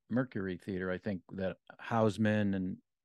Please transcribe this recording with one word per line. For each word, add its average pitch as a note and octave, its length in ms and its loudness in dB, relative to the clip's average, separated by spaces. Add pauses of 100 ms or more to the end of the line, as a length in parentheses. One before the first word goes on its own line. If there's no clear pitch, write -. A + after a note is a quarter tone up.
Mercury G#2+ 480 -2
Theater, F#2 360 -4
I F#2 60 -2
think, F#2+ 220 -4 (120)
that F#2+ 240 -4 (240)
Houseman G#2+ 760 2
and, F#2+ 220 -2 (280)